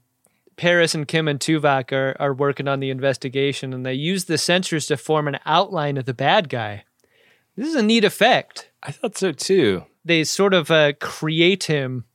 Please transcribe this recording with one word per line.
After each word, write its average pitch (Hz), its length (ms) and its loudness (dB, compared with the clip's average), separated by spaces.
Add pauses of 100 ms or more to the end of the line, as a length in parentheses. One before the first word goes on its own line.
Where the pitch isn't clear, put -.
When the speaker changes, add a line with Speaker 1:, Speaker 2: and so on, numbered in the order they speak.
(640)
Speaker 1:
Harris 170 320 2
and 151 140 -6
Kim 160 180 0
and 143 140 -2
Tuvok 143 500 0
are, 135 300 -2
are 143 120 -2
working 139 360 -2
on 139 100 -2
the 135 120 -4
investigation, 135 840 -4
and 127 120 -8
they 131 100 -4
use 175 320 -4
the 165 80 -2
sensors 175 520 -2
to 147 100 -2
form 151 300 -2
an 139 180 -4
outline 160 520 0
of 131 80 -6
the 127 100 -4
bad 156 340 2
guy. 107 360 -8 (720)
This 226 100 -6
is 320 80 -4
a 262 80 2
neat 220 220 4
effect. - 640 0 (100)
Speaker 2:
I - 120 -14
thought - 260 -8
so, 190 140 0
too. 131 540 2 (180)
Speaker 1:
They 165 180 2
sort 196 320 2
of, 170 160 2
uh, 151 300 6
create 165 640 0
him 131 400 -2 (100)